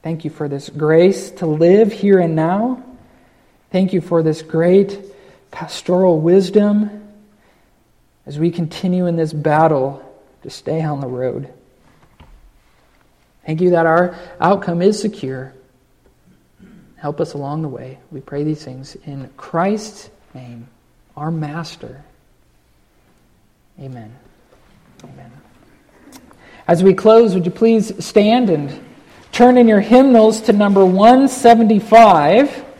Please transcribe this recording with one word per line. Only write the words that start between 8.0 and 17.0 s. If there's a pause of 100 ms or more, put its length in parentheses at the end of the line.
as
we
continue
in
this
battle (380)
to
stay
on
the
road. (2000)
Thank
you
that
our (260)
outcome
is
secure. (1400)
Help